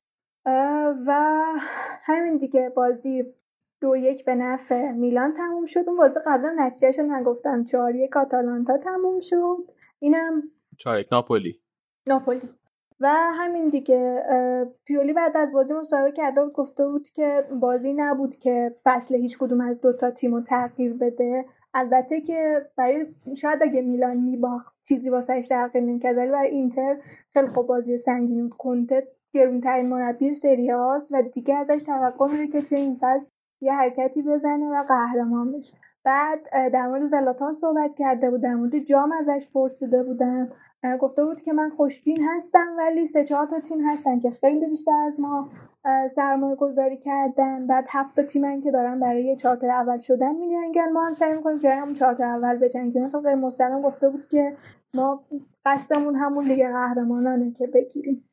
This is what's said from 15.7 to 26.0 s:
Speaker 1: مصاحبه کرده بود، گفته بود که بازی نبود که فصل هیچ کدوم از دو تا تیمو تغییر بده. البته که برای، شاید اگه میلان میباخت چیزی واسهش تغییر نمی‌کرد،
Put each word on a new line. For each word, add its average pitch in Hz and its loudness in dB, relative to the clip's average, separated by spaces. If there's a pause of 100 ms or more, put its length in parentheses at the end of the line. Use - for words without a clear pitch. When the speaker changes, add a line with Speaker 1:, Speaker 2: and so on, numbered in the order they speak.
Speaker 1:
مصاحبه 302 0
کرده 285 0
بود، 294 -4
گفته 277 -2
بود 285 -4
که 285 0 (180)
بازی 247 0
نبود 285 -2
که 240 0
فصل 254 2
هیچ 240 -2
کدوم 247 0
از 240 -4
دو 247 4
تا 247 -2
تیمو 240 -2
تغییر 247 -2
بده. 247 -2 (280)
البته 254 0
که 311 0 (160)
برای، 277 2 (300)
شاید 302 0
اگه 254 2
میلان 247 0
میباخت 247 -2 (120)
چیزی 254 0
واسهش 247 -2
تغییر 247 0
نمی‌کرد، 240 0